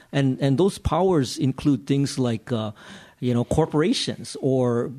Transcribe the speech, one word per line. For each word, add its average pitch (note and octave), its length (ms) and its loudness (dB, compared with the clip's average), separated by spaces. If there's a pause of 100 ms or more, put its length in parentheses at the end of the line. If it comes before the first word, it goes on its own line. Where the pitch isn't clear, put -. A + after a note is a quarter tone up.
(120)
And, C#3 280 0
and C#3 200 2
those F#3+ 180 2
powers E3 640 0
include C3+ 480 0
things C#3 320 0
like, A#2+ 320 -2
uh, A2 220 -4 (460)
you B2 140 0
know, A#2+ 120 0
corporations D#3 960 0
or B2+ 580 0